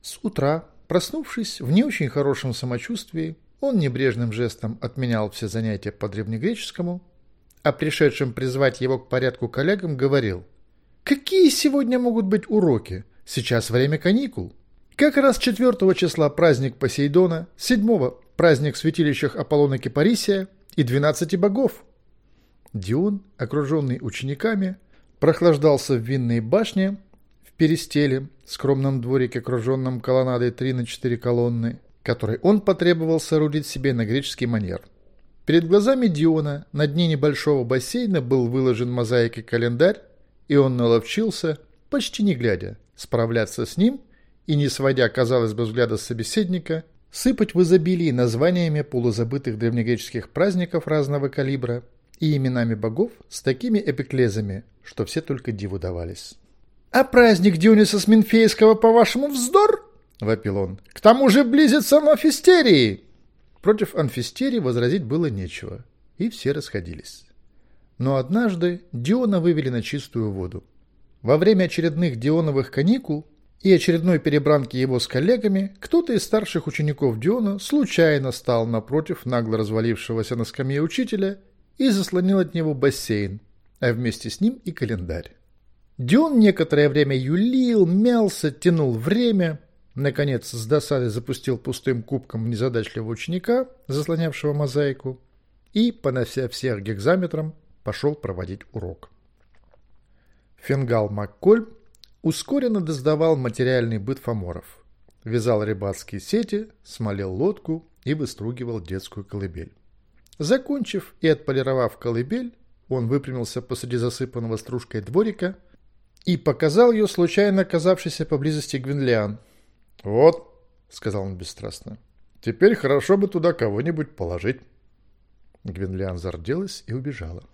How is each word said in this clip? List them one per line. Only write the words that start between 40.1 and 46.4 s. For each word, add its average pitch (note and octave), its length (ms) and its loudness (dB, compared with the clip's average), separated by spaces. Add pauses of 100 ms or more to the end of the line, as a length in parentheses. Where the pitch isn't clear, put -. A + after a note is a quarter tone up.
и C#3+ 80 2
он C3+ 200 4
наловчился, B2 840 0 (320)
почти - 320 -4
не G3 120 2
глядя, G#2 440 -2 (180)
справляться A2+ 680 -2
с - 100 -10
ним A#3+ 240 2 (460)
и, D3+ 100 0
не C#3+ 120 2
сводя, C3 400 2
казалось A#2 460 0
бы, A#2 100 -2
взгляда A2+ 320 -2
с - 60 -6
собеседника, E3 800 -4 (280)